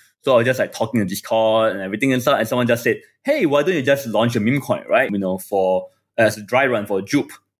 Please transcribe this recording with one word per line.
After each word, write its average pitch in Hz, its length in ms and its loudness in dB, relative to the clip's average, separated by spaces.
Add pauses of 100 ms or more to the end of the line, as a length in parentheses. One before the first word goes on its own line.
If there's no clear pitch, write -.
(200)
So 139 140 2
I 120 40 6
was 117 60 4
just, 127 140 0
like, 101 140 -4
talking 117 280 -2
on 98 60 0
Discord 110 680 0
and 98 80 -8
everything 107 320 -2
and 127 80 0
stuff. 131 180 0
And 110 80 0
someone 123 200 0
just 117 160 0
said, 110 180 0 (240)
"Hey, 277 220 2
why 143 160 2
don't 180 120 0
you 156 60 -2
just 135 260 0
launch 113 300 0
a 110 40 2
meme 127 200 0
coin, 123 260 -4
right? 113 240 2
You 101 80 -2
know, 95 200 -2
for, 92 500 -2 (300)
as 110 180 2
a 110 60 -14
dry 123 240 0
run 113 180 -2
for 98 160 -2
Jupe, 101 300 -2 (300)